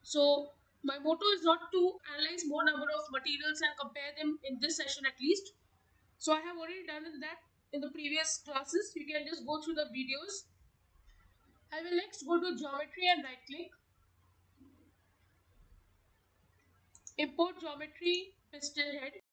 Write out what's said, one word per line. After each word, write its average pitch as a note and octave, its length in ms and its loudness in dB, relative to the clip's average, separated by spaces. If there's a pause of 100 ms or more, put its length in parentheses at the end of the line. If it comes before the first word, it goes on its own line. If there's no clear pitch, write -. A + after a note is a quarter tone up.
So C#4+ 480 6 (320)
my C#4 160 -2
motto D#4+ 260 2 (120)
is E4 80 -6
not E4+ 280 6
to F#4 80 6 (320)
analyze E4 340 -2
more D4 180 0
number D4+ 280 4
of - 200 -2
materials D4 480 -2
and D4+ 100 2 (100)
compare C#4+ 380 -6
them D4+ 240 -2
in C4 180 -6
this D#4+ 180 -2
session C4+ 280 -4
at C4 140 0
least. F#4+ 320 2 (680)
So D#4 140 2
I D#4 80 4
have E4+ 180 -8
already E4+ 280 -8
done D#4 200 -8
in D4+ 140 -12
that D#4+ 180 -10 (340)
in D4 80 -2
the C#4+ 100 -6
previous D#4 540 -2
classes. D4+ 520 -2
You C#4+ 100 -8
can D4 180 -4
just D4 220 -8
go D4+ 160 -2
through E4 120 -2
the D4+ 200 0
videos. C4+ 500 -6 (1300)
I D#4+ 100 -6
will F4 140 0
next F4 300 -2
go E4+ 140 4
to F4 180 -2
geometry D4+ 500 0
and D#4+ 160 6
right B3+ 220 -12
click. D4+ 240 -12 (3500)
Import E4+ 420 2
geometry E4 720 -2 (180)
piston C#4+ 480 -4
head. C4 220 -10 (100)